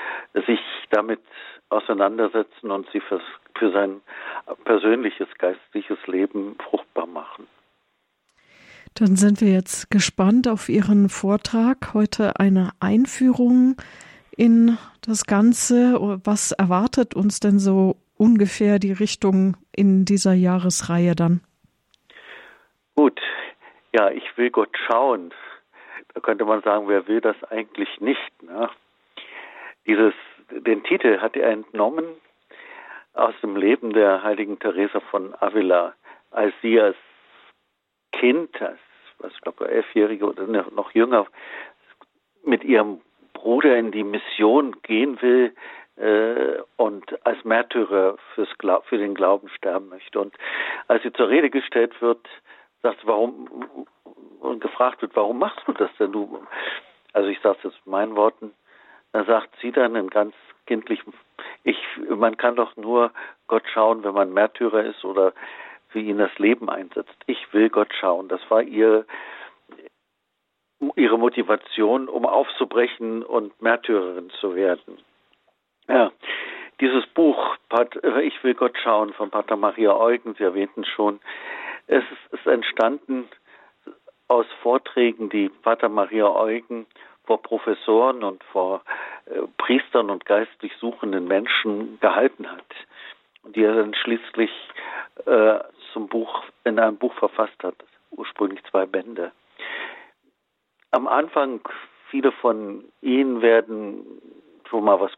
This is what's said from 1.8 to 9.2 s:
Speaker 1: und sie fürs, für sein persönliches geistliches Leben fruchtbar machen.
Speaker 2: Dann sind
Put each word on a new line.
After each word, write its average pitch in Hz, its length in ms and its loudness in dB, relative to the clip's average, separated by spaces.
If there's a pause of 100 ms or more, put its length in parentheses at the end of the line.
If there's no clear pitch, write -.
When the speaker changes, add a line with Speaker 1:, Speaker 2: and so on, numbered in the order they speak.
Speaker 1:
und 98 200 -6
sie 101 100 -4
fürs, 92 200 -6 (340)
für 107 160 0
sein 98 300 -2 (640)
persönliches 107 640 0 (100)
geistliches 92 680 -6
Leben 98 480 -4 (120)
fruchtbar - 380 -6
machen. - 420 -16 (1500)
Speaker 2:
Dann 190 200 4
sind 202 240 4